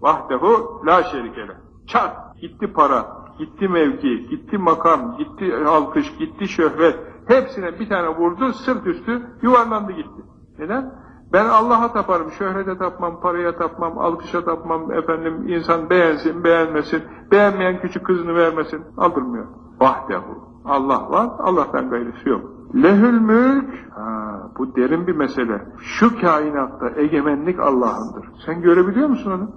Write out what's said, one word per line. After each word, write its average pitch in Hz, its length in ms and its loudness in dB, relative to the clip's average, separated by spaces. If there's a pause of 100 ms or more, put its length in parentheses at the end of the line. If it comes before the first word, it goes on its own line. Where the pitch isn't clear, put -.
Vahdehu 156 840 0
la 170 160 6
şerike 120 380 -8
leh. 101 140 -14 (320)
Çat! - 540 -4
Gitti - 320 -8
para, 139 340 2 (320)
gitti 190 300 -4
mevki, 139 600 0
gitti - 280 -6
makam, 160 600 2
gitti 170 360 -6 (120)
alkış, 151 520 0
gitti 170 300 -6
şöhret. 160 500 2 (280)
Hepsine 202 540 0
bir 220 80 -6
tane 180 200 -2
vurdu, 175 440 0
sırt 240 340 -4
üstü 226 360 -4 (200)
yuvarlandı 226 500 2
gitti. 156 300 -12 (360)
Neden? 233 340 -6 (400)
Ben 202 140 4
Allah'a 233 460 2
taparım, 175 380 -2
şöhrete 190 480 -6
tapmam, 175 420 -6
paraya 175 360 -2
tapmam, 165 420 -4
alkışa 170 460 -2
tapmam, 165 480 -4
efendim 165 560 -4
insan 165 420 0
beğensin, 160 540 2
beğenmesin, 160 580 2 (280)
beğenmeyen 190 500 4
küçük 185 260 -8
kızını 170 280 0
vermesin, 160 480 0 (140)
aldırmıyor. 127 500 0 (340)
Vahdehu. - 680 0 (180)
Allah 135 460 0
var, 214 280 2
Allah'tan 139 520 0
gayrısı 120 380 -6
yok. 110 120 0 (340)
Lehül 202 460 6
mülk, 247 500 4 (240)
ha, 107 460 -8 (180)
bu 131 180 -4
derin 151 300 2
bir 180 100 -2
mesele. 127 460 -2 (160)
Şu - 420 2
kainatta 147 760 0
egemenlik 151 640 0
Allah'ındır. 123 680 0 (180)
Sen 170 160 -6
görebiliyor 185 460 4
musun 214 240 -2
onu? 190 240 -6